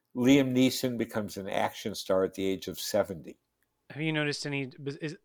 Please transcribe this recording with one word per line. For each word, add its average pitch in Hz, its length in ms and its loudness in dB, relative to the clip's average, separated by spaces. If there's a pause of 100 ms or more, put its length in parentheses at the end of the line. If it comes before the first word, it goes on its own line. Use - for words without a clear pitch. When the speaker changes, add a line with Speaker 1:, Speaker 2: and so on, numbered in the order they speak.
(160)
Speaker 1:
Liam 131 400 6
Neeson 127 400 4
becomes 110 400 -4
an 98 120 -8
action 101 460 -4
star 95 280 0
at 92 120 0
the 95 120 -2
age 95 220 -2
of 85 100 -8
seventy. 95 600 -4 (500)
Speaker 2:
Have 139 100 -10
you 160 120 0
noticed 151 340 -2
any, 139 240 -4 (320)
is, 160 220 -6